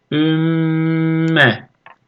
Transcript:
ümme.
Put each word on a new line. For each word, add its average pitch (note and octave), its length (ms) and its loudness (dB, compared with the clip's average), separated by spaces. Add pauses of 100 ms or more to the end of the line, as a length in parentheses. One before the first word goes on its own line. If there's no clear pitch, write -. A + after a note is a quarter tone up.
(120)
ümme. D#3+ 1600 0 (380)